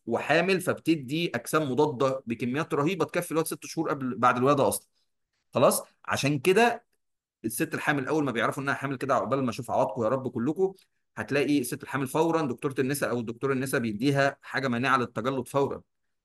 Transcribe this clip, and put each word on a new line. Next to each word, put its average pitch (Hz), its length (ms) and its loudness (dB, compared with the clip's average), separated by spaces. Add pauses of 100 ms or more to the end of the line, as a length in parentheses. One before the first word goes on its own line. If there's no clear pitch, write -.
وحامل 160 560 2
فبتدي 156 720 -2
اجسام 147 360 -2
مضاده 135 540 2
بكميات 123 480 -4
رهيبه 156 320 0
تكفي - 260 -4
الواد 156 140 0
ست - 200 -8
شهور 156 240 -4
قبل، 131 260 -4
بعد 120 220 4
الولاده 131 300 4
اصلًا. - 200 -2 (640)
خلاص؟ 160 300 4 (220)
عشان 135 340 0
كده 190 460 4 (600)
الست 160 280 -4
الحامل 143 340 -2
اول 151 160 2
ما 135 80 0
بيعرفوا 127 320 -2
انها 139 100 -2
حامل 139 240 -4
كده، 131 180 0
عقبال 117 280 0
ما 123 60 0
اشوف 113 220 -8
عواطكم 120 320 0
يا 107 60 2
رب 127 180 -2
كلكم، 156 460 -2 (440)
هتلاقي 139 420 0
الست 123 240 -4
الحامل 135 240 -4
فورًا 160 340 2
دكتوره 127 380 -4
النساء 131 300 -2
او 120 100 -2
الدكتور 117 320 -4
النساء 131 300 -2
بيديها 135 600 2
حاجه 135 260 -4
مانعه 127 300 2
للتجلط 120 500 -2
فورًا. 123 340 0 (440)